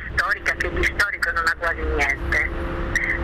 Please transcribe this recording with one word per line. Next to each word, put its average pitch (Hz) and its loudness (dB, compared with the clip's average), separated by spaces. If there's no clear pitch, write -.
storica - 0
che - -2
di - 2
storico - 0
non 170 2
ha 165 2
quasi 165 -2
niente, 147 2